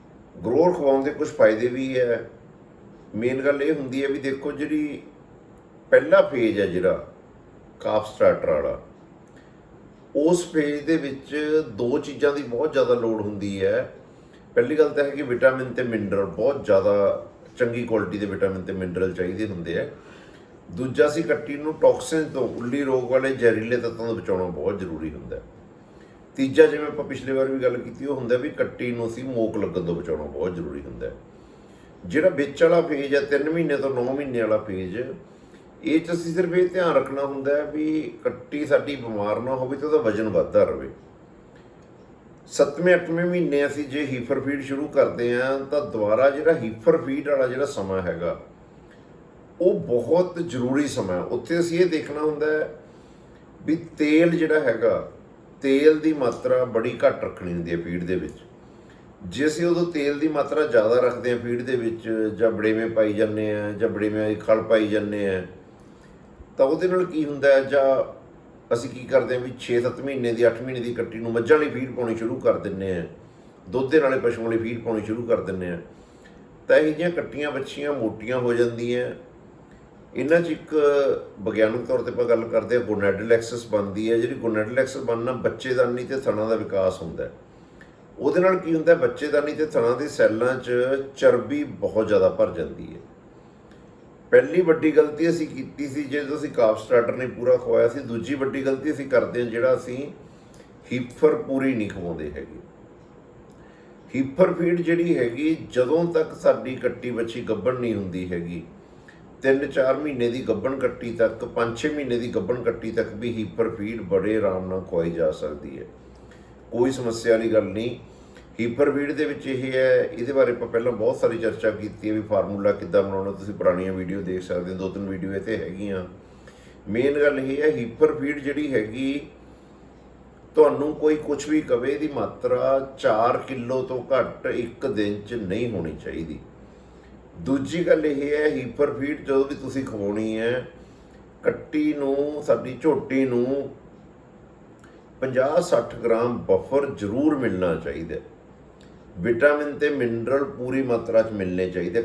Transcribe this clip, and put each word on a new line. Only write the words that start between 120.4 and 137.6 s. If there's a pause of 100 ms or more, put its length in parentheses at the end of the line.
ਆਪਾਂ
ਪਹਿਲਾਂ
ਬਹੁਤ
ਸਾਰੀ
ਚਰਚਾ
ਕੀਤੀ
ਹੈ
ਵੀ
ਫਾਰਮੂਲਾ
ਕਿੱਦਾਂ
ਬਣਾਉਣਾ,
ਤੁਸੀਂ
ਪੁਰਾਣੀਆਂ
ਵੀਡੀਓ
ਦੇਖ
ਸਕਦੇ
ਹੋ,
ਦੋ
ਤਿੰਨ
ਵੀਡੀਓ
ਇਹ
'ਤੇ
ਹੈਗੀਆਂ। (840)
ਮੇਨ
ਗੱਲ
ਇਹ
ਹੈ,
ਹੀਪਰ
ਫੀਡ
ਜਿਹੜੀ
ਹੈਗੀ, (1300)
ਤੁਹਾਨੂੰ
ਕੋਈ
ਕੁਛ
ਵੀ
ਕਵੇ,
ਇਹਦੀ
ਮਾਤਰਾ (180)
ਚਾਰ (100)
ਕਿਲੋ
ਤੋਂ (100)
ਘੱਟ
ਇੱਕ
ਦਿਨ
'ਚ
ਨਹੀਂ
ਹੋਣੀ (100)
ਚਾਹੀਦੀ। (1000)
ਦੂਜੀ